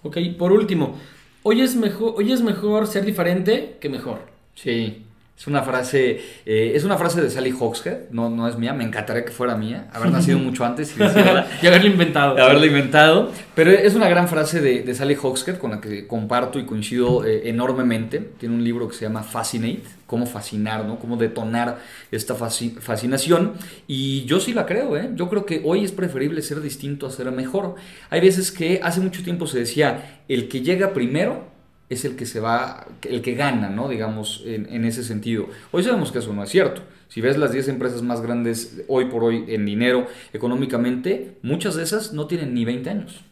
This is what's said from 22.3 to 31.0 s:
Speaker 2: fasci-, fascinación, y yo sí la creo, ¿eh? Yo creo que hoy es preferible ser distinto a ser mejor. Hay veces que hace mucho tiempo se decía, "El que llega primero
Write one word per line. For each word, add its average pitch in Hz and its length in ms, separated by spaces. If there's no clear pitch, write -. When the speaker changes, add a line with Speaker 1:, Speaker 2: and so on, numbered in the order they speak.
Speaker 2:
fasci-, 113 420
fascinación, 135 720
y 135 360
yo 156 160
sí 233 140
la 214 120
creo, 233 300
¿eh? 214 200
Yo 175 140
creo 202 160
que 165 200
hoy 190 180
es 185 80
preferible 151 520
ser 151 180
distinto 143 460
a 127 40
ser 127 220
mejor. 175 420
Hay 165 120
veces 185 320
que 175 280
hace 170 200
mucho 185 200
tiempo 170 260
se 127 120
decía, 131 680
"El 120 180
que 131 140
llega 185 320
primero 143 600